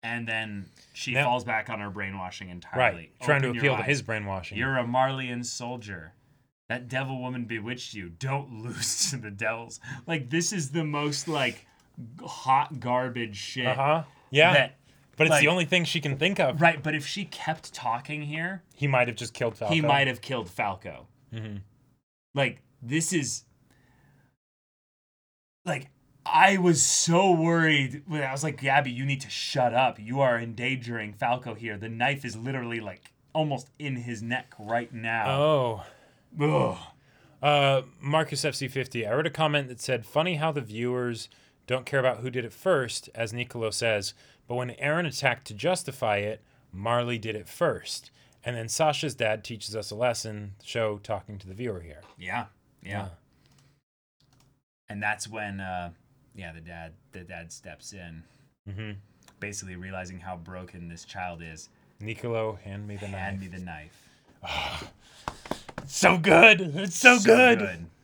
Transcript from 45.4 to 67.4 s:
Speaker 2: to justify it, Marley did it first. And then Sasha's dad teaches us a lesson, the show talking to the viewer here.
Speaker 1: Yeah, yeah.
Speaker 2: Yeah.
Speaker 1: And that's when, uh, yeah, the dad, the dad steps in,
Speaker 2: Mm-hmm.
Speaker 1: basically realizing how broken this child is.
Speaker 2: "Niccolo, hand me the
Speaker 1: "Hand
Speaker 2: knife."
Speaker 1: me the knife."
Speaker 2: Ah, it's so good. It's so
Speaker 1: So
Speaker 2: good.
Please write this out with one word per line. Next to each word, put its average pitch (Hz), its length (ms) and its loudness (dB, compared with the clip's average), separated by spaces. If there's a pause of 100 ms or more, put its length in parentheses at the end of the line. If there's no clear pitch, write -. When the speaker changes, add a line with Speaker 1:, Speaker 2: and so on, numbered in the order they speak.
Speaker 2:
to 110 60 -12
justify 110 640 0
it, 104 240 -4 (300)
Marley 120 460 0
did 110 180 -6
it 107 120 -10
first. - 640 -2 (320)
And 123 120 -4
then 113 120 -6
Sasha's 151 480 0
dad 107 280 0
teaches 104 320 -10
us 107 160 -6
a 107 40 -8
lesson, 107 640 -2
the - 60 -20
show 110 320 -2
talking 101 420 -8
to 92 80 -18
the 95 60 -14
viewer 107 280 -6
here. 78 200 -18 (160)
Speaker 1:
Yeah, 101 280 -6 (360)
yeah. 92 80 -16
Speaker 2:
Yeah. 101 180 -6 (1800)
Speaker 1:
And 104 120 -8
that's 104 260 -2
when, 101 340 -8
uh, 90 300 -6 (440)
yeah, 87 160 -14
the 82 100 -16
dad, 82 320 -16 (180)
the 95 100 -14
dad 85 300 -14
steps - 420 -18
in, 82 300 -16 (460)
Speaker 2:
Mm-hmm. 104 220 -10 (480)
Speaker 1:
basically 98 360 -10
realizing 92 440 -10
how 90 180 -10
broken 90 500 -14
this 82 160 -14
child 90 380 -10
is. 80 280 -16 (300)
Speaker 2:
"Niccolo, 110 640 -4
hand 101 240 -10
me 104 80 -10
the 101 120 -10
Speaker 1:
"Hand 98 340 -6
Speaker 2:
knife." 92 100 -10
Speaker 1:
me 90 60 -12
the 92 60 -10
knife." 78 460 -16 (340)
Speaker 2:
Ah, - 440 -6 (920)
it's - 160 -12
so - 220 6
good. 175 440 10
It's 175 340 -2
so 247 220 10
Speaker 1:
So 202 80 4 (100)
Speaker 2:
good. 247 240 8